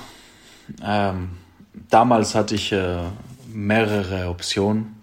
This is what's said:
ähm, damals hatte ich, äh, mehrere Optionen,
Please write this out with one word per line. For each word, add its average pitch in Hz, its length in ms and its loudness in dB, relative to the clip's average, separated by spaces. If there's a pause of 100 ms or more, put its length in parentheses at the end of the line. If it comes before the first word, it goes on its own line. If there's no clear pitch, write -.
(840)
ähm, 98 460 0 (600)
damals 113 460 6
hatte 107 200 0
ich, - 180 -2
äh, 90 300 -2 (440)
mehrere 104 800 0
Optionen, 104 760 -2